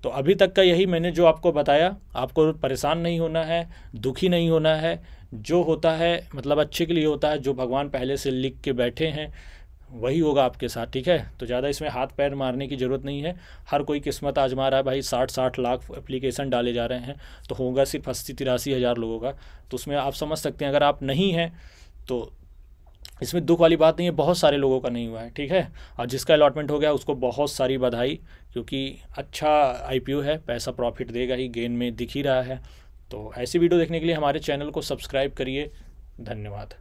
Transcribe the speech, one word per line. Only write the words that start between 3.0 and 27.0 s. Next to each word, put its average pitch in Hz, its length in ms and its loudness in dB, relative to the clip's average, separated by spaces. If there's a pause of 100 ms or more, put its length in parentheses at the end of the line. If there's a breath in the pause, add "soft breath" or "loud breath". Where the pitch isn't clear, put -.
होना 160 240 0
है, 170 240 -2 (280 loud breath)
दुखी 131 320 -2
नहीं 170 220 4
होना 156 260 4
है। 165 240 -2 (340 soft breath)
जो 151 280 0
होता 160 300 2
है 170 420 0
मतलब 143 260 0
अच्छे 151 260 0
के 160 60 -2
लिए 160 140 2
होता 151 220 2
है, 151 100 0
जो 131 160 -2
भगवान 131 340 -2
पहले 131 280 -2
से 135 140 -4
लिख 127 300 -4
के 139 140 -2
बैठे 123 340 0
हैं 151 240 -8 (600 loud breath)
वही 127 260 -2
होगा 147 260 4
आपके 123 240 -2
साथ, 117 180 -6
ठीक 131 220 -6
है। 170 100 4 (220)
तो 127 60 -8
ज़्यादा 127 220 -2
इसमें 143 200 -4
हाथ 127 200 -4
पैर 139 260 -2
मारने 131 340 -4
की 143 80 -6
ज़रूरत 131 280 -2
नहीं 143 180 -6
है। 175 120 -4 (360 loud breath)
हर 147 120 2
कोई 147 180 -2
किस्मत 143 380 -4
आजमा 135 300 2
रहा 135 100 4
है 135 60 2
भाई, 135 180 0
साठ 127 280 0
साठ 127 280 -2
लाख 123 340 -2
एप्लीकेशन 131 580 -4
डाले 123 220 0
जा 117 140 -2
रहे 123 120 -4
हैं, 127 160 -10 (340 loud breath)
तो - 60 -6
होगा 131 300 2
सिर्फ 139 240 -6
अस्सी 131 240 -8
तिरासी 127 400 -2
हज़ार 123 240 2
लोगों 113 240 -4
का। 127 100 -4
तो - 440 -16
उसमें 143 220 -4
आप 139 160 0
समझ 156 260 -4
सकते 151 260 -6
हैं 139 60 -2
अगर 143 120 4
आप 147 200 2
नहीं 143 300 0
हैं 165 180 0 (580 soft breath)
तो 123 120 -2 (1000)
इसमें 160 240 -2
दुख 170 140 4
वाली 165 160 8
बात 160 220 4
नहीं 175 100 0
है, 170 60 -2
बहुत 160 240 2
सारे 147 180 6
लोगों 135 240 2
का 127 80 -4
नहीं 120 200 -4
हुआ 113 120 -8
है, 117 100 -12
ठीक 143 220 -8
है। 185 140 2 (320 loud breath)
और 120 80 -4
जिसका 131 280 2
अलॉटमेंट 147 360 4
हो 147 80 0
गया 151 140 2
उसको 143 240 -2